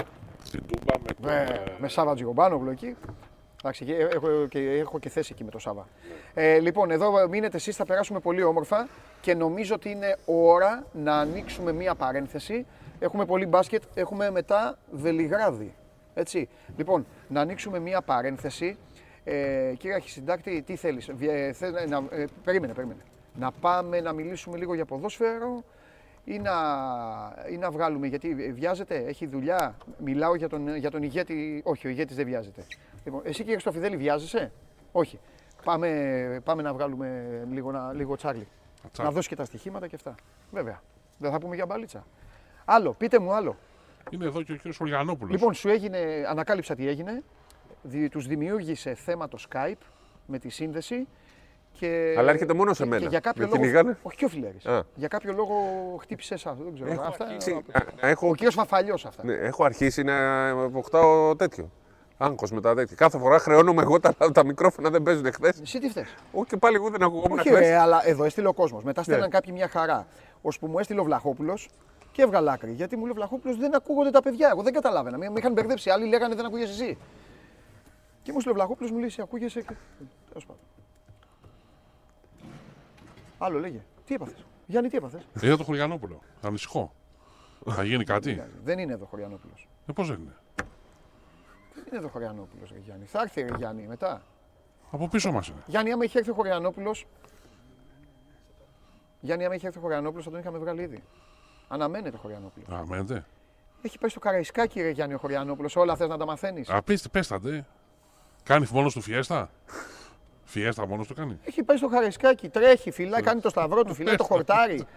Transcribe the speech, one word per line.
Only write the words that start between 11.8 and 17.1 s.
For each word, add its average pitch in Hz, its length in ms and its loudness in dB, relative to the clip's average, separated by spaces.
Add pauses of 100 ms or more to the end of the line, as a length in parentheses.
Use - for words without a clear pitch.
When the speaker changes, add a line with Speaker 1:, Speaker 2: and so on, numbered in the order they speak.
Speaker 2:
παρένθεση 139 680 -4 (380)
έχουμε 196 220 0
πολύ 185 200 0
μπάσκετ, 185 380 2 (100)
έχουμε 202 380 -2
μετά 202 460 0 (140)
Βελιγράδι. 160 840 0 (400)
Έτσι. - 360 -4 (280)
Λοιπόν, 156 280 0 (220)